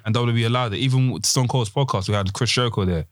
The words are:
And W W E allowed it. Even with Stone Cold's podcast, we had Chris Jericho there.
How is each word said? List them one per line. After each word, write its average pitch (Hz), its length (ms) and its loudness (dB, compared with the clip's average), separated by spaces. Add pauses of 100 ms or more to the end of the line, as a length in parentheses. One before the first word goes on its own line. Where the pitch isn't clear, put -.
And 110 80 0
W 120 180 2
W 117 60 0
E 117 80 2
allowed 120 280 0
it. 90 40 -4
Even 131 340 2
with 101 140 -6
Stone 127 220 0
Cold's 120 240 -2
podcast, 117 360 -2
we 104 60 0
had 98 200 0
Chris - 180 0
Jericho 117 340 0
there. 87 260 0